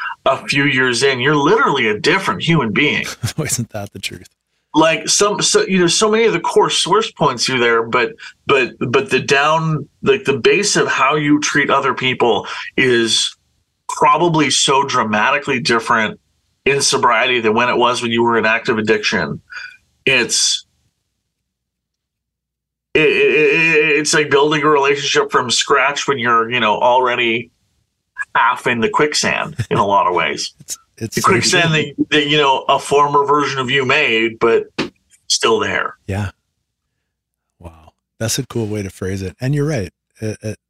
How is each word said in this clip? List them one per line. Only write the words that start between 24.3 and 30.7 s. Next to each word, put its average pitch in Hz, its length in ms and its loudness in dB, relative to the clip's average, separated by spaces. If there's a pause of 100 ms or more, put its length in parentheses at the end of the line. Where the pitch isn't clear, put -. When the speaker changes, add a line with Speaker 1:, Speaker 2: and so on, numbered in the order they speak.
Speaker 1:
building 147 320 2
a 151 60 2
relationship 139 640 0
from 123 200 -2
scratch 139 560 0
when 139 120 -2
you're, 117 320 0
you 123 100 -2
know, 107 200 0
already 123 680 0 (840)
half 127 320 0
in 120 140 0
the 110 80 2
quicksand 107 680 -2 (140)
in - 80 0
a 104 80 0
lot 98 220 2
of 90 60 0
ways. 78 440 -4
Speaker 2:
<laughs> - 20 -20
It's, - 180 -14 (180)